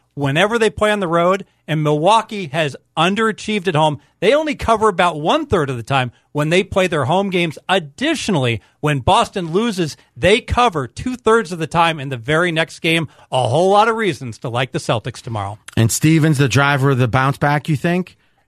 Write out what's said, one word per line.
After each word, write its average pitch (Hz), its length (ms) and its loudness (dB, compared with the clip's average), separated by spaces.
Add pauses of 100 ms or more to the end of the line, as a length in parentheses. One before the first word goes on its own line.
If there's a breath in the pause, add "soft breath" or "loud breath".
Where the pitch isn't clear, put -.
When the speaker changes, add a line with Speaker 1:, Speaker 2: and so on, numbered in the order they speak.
(160 soft breath)
Speaker 1:
whenever 160 420 0
they 220 140 2
play 214 180 0
on 208 100 0
the 190 80 -2
road, 175 380 0 (220)
and 156 160 -2
Milwaukee 190 640 0
has 143 280 -4 (220)
underachieved 208 680 -2
at 175 80 0
home. 151 240 0 (220 soft breath)
They 208 120 4
only 302 220 0
cover 220 340 2
about 175 300 0
one-third 185 500 0
of 127 80 -6
the 113 60 -10
time 127 280 -2 (200)
when 147 180 -2
they 185 140 2
play 185 240 -2
their 151 180 -2
home 190 240 0
games. 175 300 -4 (100)
Additionally, 170 880 -2 (200 soft breath)
when 147 220 -2
Boston 185 500 0
loses, 185 460 -2 (180 soft breath)
they 190 260 2
cover 175 460 0
two-thirds 226 640 -2
of 175 80 -6
the 160 80 -4
time 165 320 0
in 160 100 -8
the 131 80 -6
very 156 340 0
next 160 280 -4
game. 165 280 0 (240 soft breath)
A 127 160 0
whole 160 220 2
lot 208 180 4
of 226 80 0
reasons 147 440 -6
to 135 100 -10
like 120 220 -2
the 170 80 -6
Celtics 123 420 -4
tomorrow. 107 380 -8 (160)
Speaker 2:
And 113 160 2
Stevens, 156 480 4
the 139 100 2
driver 139 400 2
of 139 80 2
the 127 100 2
bounce 131 300 0
back, 147 320 0
you 156 60 0
think? 175 420 -2 (300)